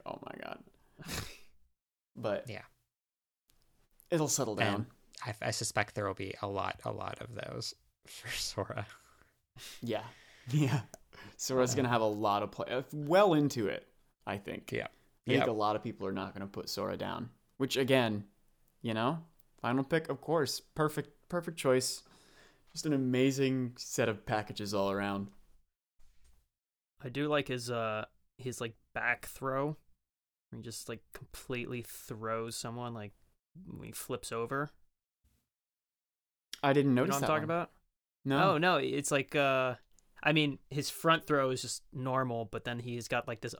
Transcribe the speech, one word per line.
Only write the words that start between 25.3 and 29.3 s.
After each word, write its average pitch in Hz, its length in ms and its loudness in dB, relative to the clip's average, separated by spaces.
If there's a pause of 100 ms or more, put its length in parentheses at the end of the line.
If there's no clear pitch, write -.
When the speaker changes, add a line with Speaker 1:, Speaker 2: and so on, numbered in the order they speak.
Speaker 2:
I 135 60 -8
do 139 180 -2
like 147 200 2
his, 123 220 -4
uh, 110 360 -2 (320)
his, 123 240 -6
like, 113 140 -4 (180)
back 117 320 -2
throw, 135 520 -2 (720)